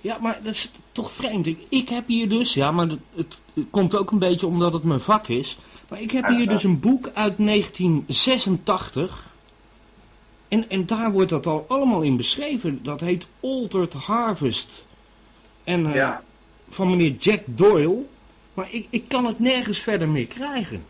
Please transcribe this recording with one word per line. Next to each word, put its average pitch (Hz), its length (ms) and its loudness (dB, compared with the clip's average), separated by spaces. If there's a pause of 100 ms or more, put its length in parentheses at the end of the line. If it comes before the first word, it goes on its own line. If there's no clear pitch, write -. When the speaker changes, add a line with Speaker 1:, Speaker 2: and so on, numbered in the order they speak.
Speaker 1:
Ja, 214 200 -6
maar 226 220 -4
dat 214 120 -6
is - 180 -6 (200)
toch - 200 -8
vreemd. 208 340 -2
Ik, 165 220 -6
ik 254 200 0
heb 240 180 -4
hier 226 220 0
dus, 226 260 2
ja, 139 180 2
maar 170 160 2
dat, 156 100 -4 (160)
het, 165 240 -8 (160)
het 151 160 -2
komt 202 260 2
ook 196 140 0
een 214 80 2
beetje 180 280 2
omdat 170 260 2
het 165 120 -4
mijn 151 160 2
vak 214 280 2
is. - 300 -4 (300)
Maar 196 120 -12
ik 220 100 -8
heb 254 140 0
Speaker 2:
Ja, - 60 2
Speaker 1:
hier 240 140 4
Speaker 2:
ja. 208 60 2
Speaker 1:
dus 202 140 2
een 175 160 4
boek 254 340 2
uit 208 240 0
negentien 180 720 2
zesentachtig. 190 1160 0 (1200)
En, 220 220 0
en 190 160 -2
daar 226 260 -2
wordt 190 180 2
dat 160 160 -2
al 156 220 -2
allemaal 254 340 2
in 139 140 2
beschreven. 196 680 -4
Dat 143 180 -8
heet 175 260 -2 (140)
Altered 233 520 -2
Harvest. 185 920 -4 (800)
En, 170 220 0
eh, 151 80 -2
Speaker 2:
Ja. 135 280 -2 (460)
Speaker 1:
van 185 220 0
meneer 170 220 4
Jack 202 340 0
Doyle. 175 580 4 (500)
Maar 185 160 -8
ik, 240 200 -8
ik - 180 -4
kan 247 180 0
het 226 120 -4
nergens 240 400 0
verder 185 300 -2
meer 143 180 0
krijgen. 233 640 -8